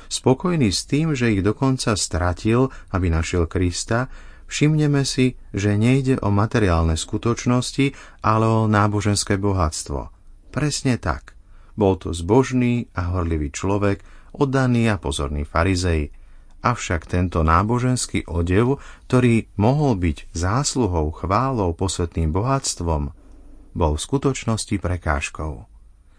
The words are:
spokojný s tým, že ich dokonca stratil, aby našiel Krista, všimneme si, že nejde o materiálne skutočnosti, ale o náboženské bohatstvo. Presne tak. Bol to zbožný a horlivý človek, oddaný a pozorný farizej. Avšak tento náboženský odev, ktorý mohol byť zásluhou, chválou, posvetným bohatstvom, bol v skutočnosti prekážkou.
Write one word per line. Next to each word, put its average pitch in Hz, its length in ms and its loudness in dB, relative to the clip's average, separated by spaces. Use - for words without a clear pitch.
spokojný 131 640 2
s - 140 -4
tým, 151 260 0
že 120 160 2
ich 101 80 2
dokonca 117 560 0
stratil, 98 720 0
aby 92 160 0
našiel 82 400 0
Krista, 95 640 -2
všimneme 147 560 2
si, 127 320 0
že 104 240 2
nejde 127 400 2
o 101 140 0
materiálne 90 680 2
skutočnosti, 123 960 0
ale 110 220 4
o 110 180 4
náboženské 104 720 2
bohatstvo. 82 720 -2
Presne 135 480 -2
tak. - 380 -6
Bol 95 160 4
to 87 160 -6
zbožný 120 800 2
a 87 240 -2
horlivý 82 400 -2
človek, 101 480 0
oddaný 127 560 2
a 98 80 -2
pozorný 73 480 -4
farizej. 85 640 0
Avšak 117 480 -2
tento 90 320 0
náboženský 113 880 0
odev, 90 560 0
ktorý 120 480 2
mohol 131 400 2
byť 87 400 -4
zásluhou, 92 800 0
chválou, 107 560 -2
posvetným 82 640 -2
bohatstvom, 87 800 -2
bol 80 260 0
v 76 60 -4
skutočnosti 117 800 -2
prekážkou. 78 880 -6